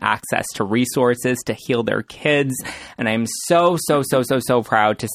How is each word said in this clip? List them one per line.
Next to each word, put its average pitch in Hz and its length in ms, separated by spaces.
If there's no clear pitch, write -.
access - 420
to 110 100
resources 123 840
to 110 100
heal 117 280
their 107 180
kids. 143 500
And 117 100
I'm 113 180
so, 175 300
so, 147 160
so, 131 200
so, 127 180
so 120 240
proud 107 340
to 113 160